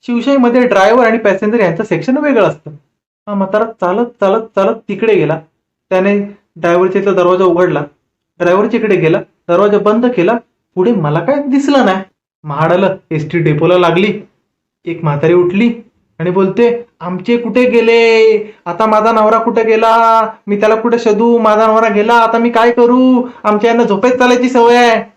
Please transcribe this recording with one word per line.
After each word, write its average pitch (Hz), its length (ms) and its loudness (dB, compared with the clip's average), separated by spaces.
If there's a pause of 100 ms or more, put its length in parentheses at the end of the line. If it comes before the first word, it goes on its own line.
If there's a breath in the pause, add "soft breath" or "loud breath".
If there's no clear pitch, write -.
शिवशाहीमध्ये 240 600 0
ड्रायव्हर 214 400 2
आणि 226 120 0
पॅसेंजर 214 420 -2
यांचं 175 220 -2
सेक्शन 240 340 -2
वेगळं 285 260 0
असतं. 156 280 -4 (560)
हा 208 80 -10
म्हातारा 196 300 -2
चालत, 220 420 -4
चालत, 226 360 -2
चालत 196 320 -2 (140)
तिकडे 214 260 -2
गेला. 160 260 0 (500)
त्याने 196 280 0 (380)
ड्रायव्हरच्या 180 460 0
इथला 196 100 -2
दरवाजा 180 320 2
उघडला, 170 400 0 (540)
ड्रायव्हरच्या 196 420 0
इकडे 214 160 0
गेला, 165 240 0 (280)
दरवाजा 202 300 2
बंद 214 280 0
केला, 208 260 0 (420)
पुढे 185 180 0
मला 160 280 -2
काय 277 260 -2
दिसलं 277 380 0
नाही. 190 180 -2 (420)
महाड 151 280 -2
आलं, 185 240 0 (140)
एसटी 151 280 -6
डेपोला 160 400 0
लागली. 180 420 0 (640)
एक 165 200 -10
म्हातारी 151 300 0
उठली 190 400 0 (440)
आणि 165 120 -4
बोलते, 196 560 -2 (140)
आमचे 185 360 -4
कुठे 240 340 -2
गेले? 226 680 2 (300 loud breath)
आता 170 200 -2
माझा 214 260 2
नवरा 214 260 2
कुठे 226 260 -2
गेला? 226 640 2 (200)
मी 202 140 -4
त्याला 208 140 2
कुठे 233 240 -2
शोधू? 233 400 0
माझा 220 280 2
नवरा 220 220 2
गेला, 214 260 0
आता 226 240 2
मी 233 120 0
काय 233 200 2
करू? 247 520 2 (220 loud breath)
आमच्या 214 260 0
यांना 233 140 2
झोपेत 202 280 0
चालायची 254 360 2
सवय 240 280 4
आहे. 233 280 2 (120)